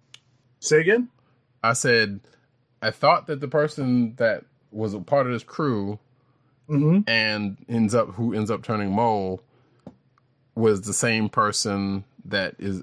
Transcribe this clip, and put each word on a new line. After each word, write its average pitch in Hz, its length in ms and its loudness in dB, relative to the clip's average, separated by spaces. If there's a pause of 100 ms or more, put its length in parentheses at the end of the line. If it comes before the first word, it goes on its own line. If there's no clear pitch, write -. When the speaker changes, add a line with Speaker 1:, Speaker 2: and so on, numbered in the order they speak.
(580)
Speaker 1:
Say 156 220 2
again? 226 280 2 (540)
Speaker 2:
I 113 120 2
said, 110 460 0 (640)
I 110 80 -2
thought 151 380 2
that 147 120 -4
the 143 80 -6
person 127 680 0
that 113 280 0 (260)
was 107 240 -4
a 104 60 -8
part 135 260 0
of 123 60 -4
this 117 120 -6
crew 107 560 -4 (680)
Speaker 1:
Mm-hmm. 151 400 4
Speaker 2:
and 107 480 0 (120)
ends 113 280 2
up, 110 140 2
who 113 220 -4
ends 107 160 -2
up 107 140 -4
turning 104 300 -2
mole 101 500 0 (1120)
was 110 280 2
the 101 100 -6
same 110 360 0
person 101 760 0 (220)
that 95 340 -4
is 95 220 -6